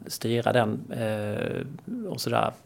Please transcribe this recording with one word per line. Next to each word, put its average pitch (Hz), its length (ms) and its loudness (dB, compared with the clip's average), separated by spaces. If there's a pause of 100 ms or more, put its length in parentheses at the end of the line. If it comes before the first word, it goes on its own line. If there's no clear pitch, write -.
styra 117 460 2
den, 113 280 4 (100)
eh, 113 1200 -4
och 120 100 -6
sådär. 113 300 2 (140)